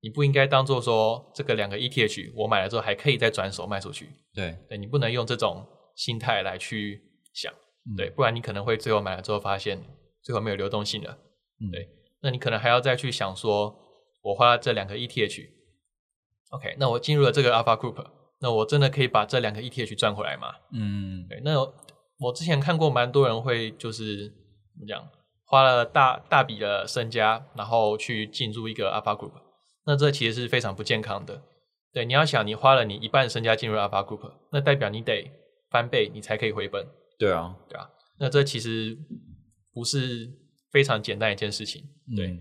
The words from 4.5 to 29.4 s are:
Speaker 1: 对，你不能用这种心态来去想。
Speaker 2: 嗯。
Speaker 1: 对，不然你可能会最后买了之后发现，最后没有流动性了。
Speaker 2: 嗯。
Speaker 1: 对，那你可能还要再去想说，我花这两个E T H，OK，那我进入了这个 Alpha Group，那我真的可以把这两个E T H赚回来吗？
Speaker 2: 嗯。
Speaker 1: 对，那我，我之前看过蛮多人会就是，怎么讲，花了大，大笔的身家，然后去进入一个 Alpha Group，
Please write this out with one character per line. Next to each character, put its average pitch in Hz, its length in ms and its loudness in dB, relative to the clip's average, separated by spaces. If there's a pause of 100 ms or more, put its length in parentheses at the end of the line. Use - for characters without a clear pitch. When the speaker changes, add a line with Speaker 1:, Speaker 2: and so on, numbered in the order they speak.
Speaker 1:
对， 110 100 -12
你 101 100 -10
不 131 100 -4
能 120 120 0
用 117 160 -2
这 117 120 -4
种 95 280 -2 (300)
心 117 220 -6
态 107 240 0
来 95 160 -6
去 104 460 -8 (300)
想。 - 200 -10 (320)
Speaker 2:
嗯。 110 100 -8
Speaker 1:
对， 101 140 -4
不 - 140 -4
然 117 120 4
你 117 60 -8
可 117 100 -8
能 101 140 -6
会 113 100 2
最 110 160 -2
后 104 80 4
买 98 160 -4
了 92 60 -12
之 107 100 -6
后 104 80 0
发 98 180 -2
现， 98 240 -6 (400)
最 120 140 -8
后 101 60 0
没 110 80 -2
有 101 80 -2
流 98 100 -4
动 104 160 -4
性 104 180 -6
了。 - 160 -14 (440)
Speaker 2:
嗯。 101 100 -6
Speaker 1:
对， - 160 -12 (340)
那 139 80 -2
你 123 80 -4
可 123 120 -2
能 110 100 0
还 120 80 0
要 120 140 6
再 127 140 2
去 123 140 -4
想 98 260 -4
说， 104 380 0 (500)
我 101 120 -2
花 120 200 6
这 123 160 -2
两 104 140 -2
个 98 100 -10
E 120 120 -8
T 120 160 -2
H，OK， - 1500 -12
那 135 140 2
我 120 80 0
进 151 180 0
入 139 60 6
了 120 80 6
这 139 100 2
个 120 100 6
Alpha 113 240 4
Group， - 300 -8 (340)
那 123 120 0
我 110 140 4
真 147 140 4
的 139 80 6
可 143 140 0
以 131 60 4
把 107 180 4
这 127 140 0
两 110 120 0
个 107 100 -10
E 123 60 -10
T 123 140 -8
H 110 140 -6
赚 104 200 2
回 101 80 -6
来 73 140 -6
吗？ 62 100 -10 (260)
Speaker 2:
嗯。 98 540 -4
Speaker 1:
对， 101 160 -12
那 147 160 2
我， 135 140 -2 (460)
我 123 140 -2
之 160 120 -8
前 156 140 2
看 160 180 0
过 156 100 4
蛮 123 240 2
多 139 160 6
人 113 140 0
会 117 300 -2
就 113 200 -10
是， 107 380 -8
怎 104 500 -20
么 101 80 -16
讲， - 200 -10 (380)
花 135 180 6
了 123 200 6
大， 131 360 4 (100)
大 139 140 6
笔 113 160 -6
的 101 280 -2
身 117 220 -4
家， 113 460 2
然 104 100 -8
后 110 320 2
去 107 300 -6
进 110 240 -6
入 110 180 -8
一 110 60 -10
个 101 160 -2
Alpha 104 260 -2
Group， 92 140 -14 (560)